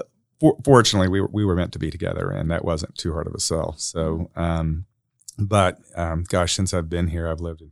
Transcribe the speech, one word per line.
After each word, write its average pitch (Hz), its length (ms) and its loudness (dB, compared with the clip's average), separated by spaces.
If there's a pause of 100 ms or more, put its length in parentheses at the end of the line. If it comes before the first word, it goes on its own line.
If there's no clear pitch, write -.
(380)
for-, 156 240 4
fortunately, 113 460 6
we 98 140 0
were, 98 100 -4
we 104 140 0
were 90 100 2
meant - 160 -2
to - 60 -12
be 78 120 -2
together, 85 400 -4
and 80 200 -2
that 85 160 -2
wasn't 82 300 -4
too 82 180 -4
hard 82 120 -4
of 87 80 -8
a - 60 -12
sell. 82 380 -2
So, 82 580 -4
um, 82 480 -2 (540)
but, 98 400 2 (180)
um, 85 320 -4
gosh, 90 260 0
since 95 200 -2
I've 82 160 -4
been 85 180 0
here, 82 180 -4
I've 80 140 -4
lived 82 220 -10
in 76 100 -20